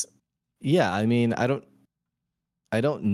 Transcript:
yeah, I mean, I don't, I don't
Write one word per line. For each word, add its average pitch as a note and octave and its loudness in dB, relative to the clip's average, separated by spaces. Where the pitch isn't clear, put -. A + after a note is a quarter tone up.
yeah, C3+ 2
I G#2 0
mean, A#2+ 2
I A#2+ -2
don't, C3+ -4
I A2 0
don't C#3 -2